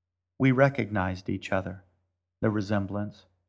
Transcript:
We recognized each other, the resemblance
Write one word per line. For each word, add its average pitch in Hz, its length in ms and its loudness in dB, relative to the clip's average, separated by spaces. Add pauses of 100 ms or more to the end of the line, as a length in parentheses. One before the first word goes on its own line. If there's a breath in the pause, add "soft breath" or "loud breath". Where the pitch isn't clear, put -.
(400)
We 131 120 4
recognized 104 760 0
each 98 220 -6
other, 92 320 -2 (580)
the 110 80 2
resemblance 104 800 -4 (220)